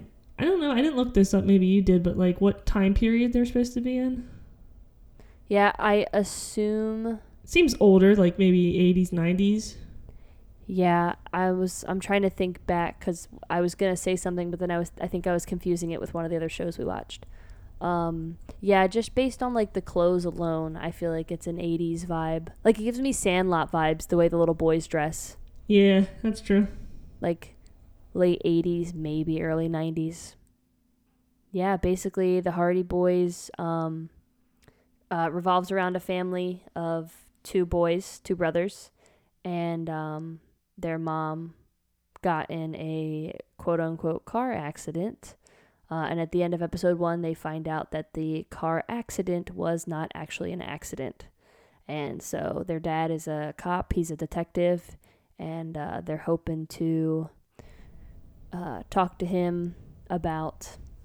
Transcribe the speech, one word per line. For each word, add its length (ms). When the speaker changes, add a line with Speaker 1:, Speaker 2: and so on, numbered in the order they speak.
Speaker 1:
I 60
don't 140
know. 120
I 100
didn't 160
look 160
this 200
up. 120
Maybe 220
you 140
did, 220
but, 140
like, 240
what 240
time 280
period 380
they're 140
supposed 300
to 60
be 160
in? 300
Speaker 2:
Yeah, 300
I 340
assume 1080
Speaker 1:
Seems 360
older, 340
like, 240
maybe 400
eighties, 320
nineties. 640
Speaker 2:
Yeah, 500
I 180
was, 380
I'm 100
trying 220
to 80
think 360
back 360
'cause 260
I 100
was 160
gonna 220
say 180
something, 340
but 120
then 100
I 80
was, 220
I 60
think 200
I 60
was 120
confusing 460
it 80
with 140
one 100
of 80
the 60
other 100
shows 300
we 80
watched. 400
Um, 540
yeah, 260
just 260
based 300
on, 100
like, 200
the 80
clothes 440
alone, 520
I 120
feel 220
like 200
it's 160
an 120
eighties 460
vibe. 420
Like, 160
it 40
gives 180
me 100
Sandlot 600
vibes, 360
the 100
way 120
the 80
little 180
boys 320
dress. 480
Speaker 1:
Yeah, 380
that's 200
true. 260
Speaker 2:
Like, 340
late 320
eighties, 480
maybe 500
early 240
nineties. 680
Yeah, 260
basically, 640
the 140
Hardy 300
Boys, 760
um, 500
uh, 200
revolves 380
around 260
a 40
family 640
of 520
two 220
boys, 580
two 120
brothers, 560
and, 460
um, 500
their 200
mom 560
got 280
in 260
a 600
quote-unquote 640
car 300
accident. 840
Uh, 180
and 100
at 120
the 100
end 140
of 80
episode 340
one, 240
they 140
find 320
out 240
that 220
the 360
car 400
accident 600
was 340
not 300
actually 360
an 100
accident. 640
And 360
so 420
their 140
dad 320
is 160
a 300
cop, 360
he's 160
a 60
detective, 840
and, 400
uh, 260
they're 140
hoping 500
to, 600
uh, 380
talk 300
to 80
him 480
about 680